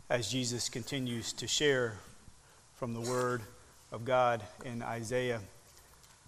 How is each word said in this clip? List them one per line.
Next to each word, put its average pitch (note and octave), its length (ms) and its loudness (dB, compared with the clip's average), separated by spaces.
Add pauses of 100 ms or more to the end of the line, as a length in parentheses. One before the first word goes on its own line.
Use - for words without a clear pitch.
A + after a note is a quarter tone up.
As A#2+ 220 2
Jesus A#2+ 380 -2
continues A#2+ 640 -4
to - 160 -6
share B2+ 500 4 (800)
from A#2 180 -4
the A2+ 60 -4
Word B2 420 2 (480)
of A#2 140 -6
God A#2+ 380 4 (220)
in A#2 160 -6
Isaiah, A#2+ 600 0 (880)